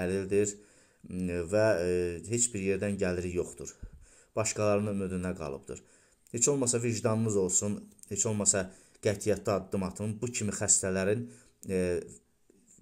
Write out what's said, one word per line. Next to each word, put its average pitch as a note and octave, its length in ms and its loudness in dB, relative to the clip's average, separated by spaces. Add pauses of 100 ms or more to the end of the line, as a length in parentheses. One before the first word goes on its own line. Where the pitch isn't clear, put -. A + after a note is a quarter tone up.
əlildir, G2 540 2 (540)
m, F2+ 420 -2
və, G#2+ 140 6 (180)
e, F2+ 80 2 (400)
heç A#2+ 240 2
bir F#2+ 100 -4
yerdən G2 360 0
gəliri F2+ 340 0
yoxdur. D#2+ 400 -6 (600)
Başqalarının G#2 580 2
ümidinə F#2 420 -2
qalıbdır. C#2 460 -8 (500)
Heç A#2+ 160 2
olmasa B2 340 2
vicdanınız A2 540 0
olsun, G2+ 400 0 (320)
heç G2+ 180 -2
olmasa G2+ 440 0 (340)
qətiyyətli G#2 480 2
addım F#2+ 300 0
atın. G#2 400 -4
Bu A#2+ 100 -4
kimi G#2 240 -2
xəstələrin, G2 680 2 (420)
e, F2+ 320 2 (800)